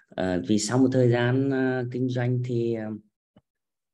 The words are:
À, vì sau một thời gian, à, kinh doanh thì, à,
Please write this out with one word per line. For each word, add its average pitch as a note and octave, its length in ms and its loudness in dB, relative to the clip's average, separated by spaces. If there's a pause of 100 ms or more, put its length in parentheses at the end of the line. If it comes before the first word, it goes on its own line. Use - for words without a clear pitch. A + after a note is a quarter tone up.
(160)
À, F2+ 320 0
vì G#2 100 4
sau A#2 200 -2
một C3 140 4
thời B2+ 180 4
gian, B2 400 2
à, C3 420 0
kinh B2+ 160 -2
doanh B2 360 -2
thì, A#2 300 -2
à, A2 160 -6 (1040)